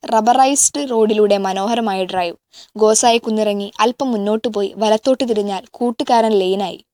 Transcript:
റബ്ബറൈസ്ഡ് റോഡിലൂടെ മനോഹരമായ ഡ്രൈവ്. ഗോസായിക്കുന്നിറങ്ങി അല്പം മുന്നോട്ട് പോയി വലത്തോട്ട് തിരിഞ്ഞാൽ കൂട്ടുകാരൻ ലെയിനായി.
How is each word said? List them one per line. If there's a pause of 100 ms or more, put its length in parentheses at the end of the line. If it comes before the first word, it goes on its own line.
റബ്ബറൈസ്ഡ്
റോഡിലൂടെ
മനോഹരമായ
ഡ്രൈവ്. (400)
ഗോസായിക്കുന്നിറങ്ങി
അല്പം
മുന്നോട്ട്
പോയി
വലത്തോട്ട്
തിരിഞ്ഞാൽ
കൂട്ടുകാരൻ
ലെയിനായി.